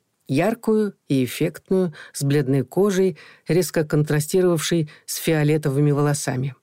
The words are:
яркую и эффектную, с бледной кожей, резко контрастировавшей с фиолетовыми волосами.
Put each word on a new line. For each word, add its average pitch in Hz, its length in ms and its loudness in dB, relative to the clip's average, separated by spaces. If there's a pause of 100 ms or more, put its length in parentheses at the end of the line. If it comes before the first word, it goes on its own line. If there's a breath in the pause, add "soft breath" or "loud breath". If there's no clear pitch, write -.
(280)
яркую 214 680 0 (160)
и 131 160 2
эффектную, 175 680 -2 (200 loud breath)
с - 100 -10
бледной 139 400 0
кожей, 190 540 0 (300 loud breath)
резко 170 360 0
контрастировавшей 151 1040 0 (160 loud breath)
с - 120 -8
фиолетовыми 151 760 2
волосами. 143 720 -2